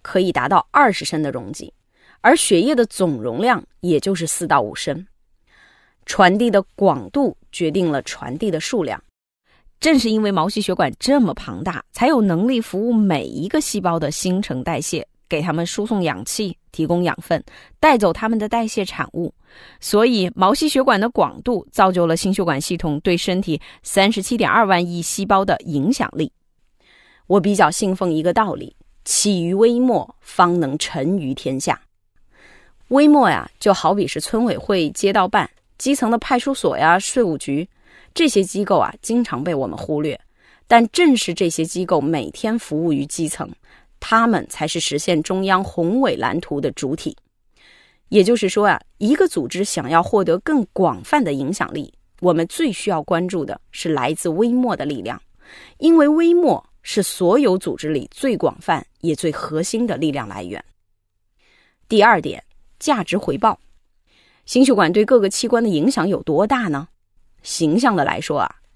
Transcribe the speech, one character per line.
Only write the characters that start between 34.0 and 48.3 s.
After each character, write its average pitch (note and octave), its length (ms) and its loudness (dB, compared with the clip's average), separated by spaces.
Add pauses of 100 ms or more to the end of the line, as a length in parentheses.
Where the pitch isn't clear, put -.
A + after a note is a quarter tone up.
是 D3+ 140 -6
村 A#3 240 -2
委 F3 120 -2
会、 F3 340 0
街 G3 200 0
道 F#3+ 160 2
办、 G#3 220 0 (280)
基 C#4 160 0
层 B3 160 0
的 A#3 80 2
派 B3 220 0
出 C4+ 140 -2
所 F#3 240 -2
呀、 E3 200 4
税 A3 240 -2
务 E3+ 160 0
局， D3 300 -4 (460)
这 D#4+ 140 2
些 G3+ 160 2
机 F#3+ 200 -4
构 F#3+ 160 2
啊， - 220 0
经 A#3 220 0
常 C3+ 200 -6
被 E3+ 100 -2
我 C3+ 140 -2
们 D#2+ 100 -8
忽 D3 240 -4
略。 D3+ 180 -4 (480)
但 A#3 220 6
正 E4 260 4
是 F#3+ 180 -2
这 E3+ 160 0
些 D#3+ 140 -2
机 F3 220 -4
构 E3 160 2
每 C#3 300 -2
天 A3+ 260 -4
服 D#3 260 -6
务 E3+ 80 0
于 C#3 140 -2
基 D#3 220 -6
层， - 220 -8 (500)
他 A3+ 280 2
们 G3 220 0
才 - 180 -6
是 F3 120 -4
实 D3 200 -4
现 D#3+ 240 0
中 F#3+ 220 -4
央 F#3+ 180 2
宏 F#3 380 -2
伟 B3+ 140 0
蓝 A#2+ 260 -2
图 D3 180 -6
的 C#3 120 -2
主 C#3+ 240 -6
体。 - 200 -8 (920)
也 G3+ 140 6
就 A3+ 120 4